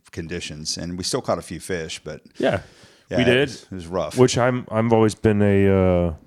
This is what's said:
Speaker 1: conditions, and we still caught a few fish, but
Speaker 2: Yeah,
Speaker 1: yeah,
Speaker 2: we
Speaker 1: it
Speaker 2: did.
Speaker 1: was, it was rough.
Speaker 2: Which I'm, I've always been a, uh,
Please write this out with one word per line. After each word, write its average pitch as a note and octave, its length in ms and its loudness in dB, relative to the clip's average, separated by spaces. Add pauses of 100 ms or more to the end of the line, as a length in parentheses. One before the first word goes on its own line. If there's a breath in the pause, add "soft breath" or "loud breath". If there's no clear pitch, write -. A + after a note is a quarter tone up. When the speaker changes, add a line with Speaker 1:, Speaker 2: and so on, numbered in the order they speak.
(100)
Speaker 1:
conditions, D#2+ 640 -10
and F2 220 -8
we F2+ 60 -8
still C3 180 -4
caught F2+ 160 -2
a E2 40 -10
few D#2+ 180 -12
fish, E2 420 -8
but D2+ 180 -14 (160)
Speaker 2:
Yeah, - 260 -2 (480 loud breath)
Speaker 1:
yeah, F2+ 80 -2
Speaker 2:
we B2 40 2
Speaker 1:
it - 40 0
Speaker 2:
did. C3 220 2
Speaker 1:
was, - 140 -16
it - 80 -20
was F2+ 160 -10
rough. E2 320 -4
Speaker 2:
Which B2+ 180 4
I'm, B2 360 0
I've A2+ 200 0
always A2 220 4
been G#2+ 260 2
a, G2 280 4
uh, F2+ 460 4 (120)